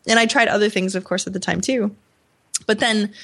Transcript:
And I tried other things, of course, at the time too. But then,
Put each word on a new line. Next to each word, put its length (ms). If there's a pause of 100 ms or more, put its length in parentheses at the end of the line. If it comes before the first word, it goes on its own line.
And 120
I 60
tried 240
other 220
things, 240
of 100
course, 220
at 80
the 40
time 220
too. 340 (720)
But 120
then, 340 (120)